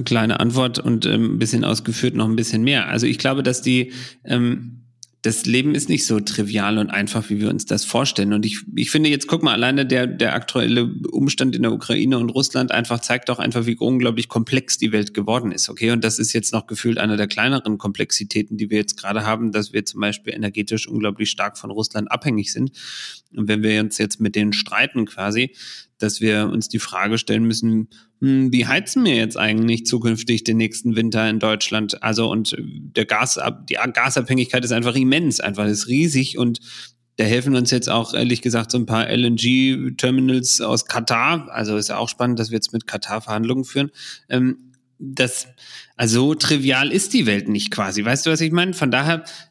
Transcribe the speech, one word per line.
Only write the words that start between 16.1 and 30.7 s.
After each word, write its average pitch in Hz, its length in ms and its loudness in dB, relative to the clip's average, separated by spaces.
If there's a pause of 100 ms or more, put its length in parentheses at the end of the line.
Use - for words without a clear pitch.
ist 113 140 -2
jetzt 113 220 -2
noch 113 120 -2
gefühlt 113 300 -2
eine 107 220 0
der 104 80 0
kleineren 110 500 0
Komplexitäten, 104 800 -2
die 104 140 -4
wir 107 80 2
jetzt 104 180 -2
gerade 104 300 -4
haben, 110 260 0
dass 104 220 -2
wir 107 100 0
zum - 160 -8
Beispiel 104 320 -2
energetisch 107 560 -4
unglaublich 107 400 -2
stark - 300 -6
von - 120 -12
Russland 107 400 -4
abhängig 120 400 -2
sind. 131 220 -4 (640)
Und 107 100 -2
wenn 107 160 0
wir 107 200 2
uns 104 160 -4
jetzt 107 240 -2
mit 101 120 0
denen 104 200 2
streiten 113 500 -2
quasi, 104 480 -2 (460)
dass 107 240 -2
wir 107 260 2
uns - 220 -2
die 113 80 -4
Frage 104 400 -2
stellen 110 260 0
müssen, 113 440 0 (340)
hm, 135 300 4
wie 123 140 2
heizen 196 380 0
wir 165 100 4
jetzt 113 220 2
eigentlich 113 480 2
zukünftig 113 600 0
den 113 120 2
nächsten 113 400 0